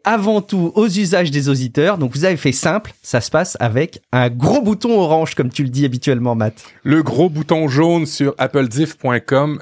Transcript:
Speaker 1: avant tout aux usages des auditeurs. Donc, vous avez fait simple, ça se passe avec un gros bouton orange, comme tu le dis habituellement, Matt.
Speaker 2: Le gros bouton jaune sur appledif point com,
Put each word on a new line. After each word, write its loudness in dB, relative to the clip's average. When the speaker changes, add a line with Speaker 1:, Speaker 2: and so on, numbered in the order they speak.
Speaker 1:
avant 0
tout -2
aux 4
usages 0
des -2
auditeurs. 0
Donc, -2
vous -2
avez 2
fait -2
simple, -2
ça -2
se -8
passe 0
avec -2
un 2
gros 0
bouton 0
orange, 0
comme -2
tu -4
le -2
dis 0
habituellement, 0
Matt. -2
Speaker 2:
Le 2
gros 0
bouton 0
jaune 2
sur -2
appledif -2
point -2
com, 0